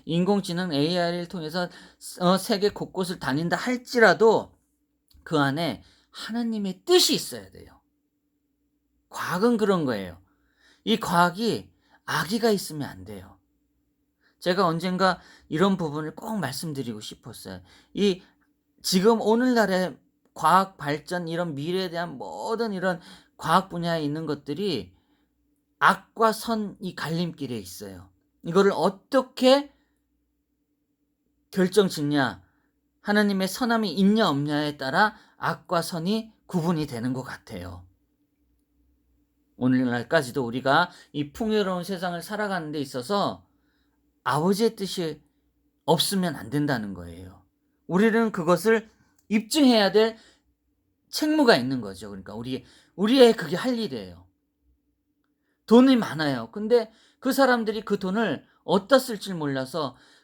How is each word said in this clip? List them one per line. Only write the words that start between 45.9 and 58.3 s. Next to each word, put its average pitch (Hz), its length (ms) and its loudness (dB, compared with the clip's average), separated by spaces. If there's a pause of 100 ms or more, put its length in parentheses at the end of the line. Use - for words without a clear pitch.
안 107 160 -12
된다는 135 420 -2
거예요. 90 500 -16 (440)
우리는 220 440 2
그것을 185 600 0 (380)
입증해야 220 600 4
될 220 260 4 (920)
책무가 302 460 4
있는 127 260 -2
거죠. 101 280 -12
그러니까 98 260 -14
우리, 123 300 -10 (300)
우리의 226 380 8
그게 170 220 -6
할 240 220 -2
일이에요. 101 480 -8 (1400)
돈이 254 300 8
많아요. 143 560 -2
근데 220 400 0 (280)
그 262 140 -2
사람들이 226 500 2
그 202 160 -2
돈을 190 460 -2 (180)